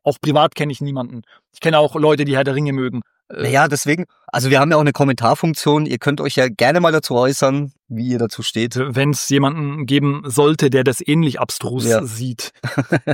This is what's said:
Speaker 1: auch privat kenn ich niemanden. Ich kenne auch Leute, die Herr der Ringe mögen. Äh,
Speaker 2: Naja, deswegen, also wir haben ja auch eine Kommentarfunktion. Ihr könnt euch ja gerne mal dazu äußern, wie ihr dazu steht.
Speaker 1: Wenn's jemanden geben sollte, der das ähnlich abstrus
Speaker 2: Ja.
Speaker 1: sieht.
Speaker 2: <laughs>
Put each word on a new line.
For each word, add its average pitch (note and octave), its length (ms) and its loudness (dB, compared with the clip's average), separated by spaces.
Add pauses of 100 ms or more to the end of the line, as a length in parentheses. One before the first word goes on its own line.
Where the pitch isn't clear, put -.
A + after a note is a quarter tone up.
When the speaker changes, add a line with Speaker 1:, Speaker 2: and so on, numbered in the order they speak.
Speaker 1:
auch D3 160 0
privat D3+ 340 2
kenn D3+ 160 -4
ich C3 120 -12
niemanden. B2+ 400 -8 (320)
Ich - 60 -20
kenne D#3+ 180 2
auch D3+ 180 2
Leute, D3+ 300 2
die C#3 100 0
Herr C3+ 80 2
der C3+ 100 -2
Ringe D3 200 -2
mögen. B2+ 260 -4 (300)
Äh, - 140 -8
Speaker 2:
Naja, C3+ 240 2
deswegen, D3 360 -2 (220)
also C3 240 -2
wir C3+ 100 6
haben D3 100 2
ja D#3 60 4
auch D3+ 60 4
eine D3 100 2
Kommentarfunktion. D3 920 0
Ihr B2+ 100 -4
könnt C#3+ 240 -2
euch C#3+ 160 -4
ja B2+ 120 2
gerne B2+ 320 2
mal E3 120 4
dazu D3+ 220 0
äußern, C3+ 580 0 (160)
wie A#2 200 -6
ihr B2 100 -2
dazu A2+ 240 -4
steht. A#2 340 -4
Speaker 1:
Wenn's C#3 540 -2
jemanden C#3+ 560 -2
geben C#3+ 400 0
sollte, D3 420 2
der B2+ 160 2
das B2+ 160 0
ähnlich D3+ 400 0
abstrus B2 460 -4
Speaker 2:
Ja. A2+ 180 2
Speaker 1:
sieht. A#2 520 -10
Speaker 2:
<laughs> - 60 -16 (520)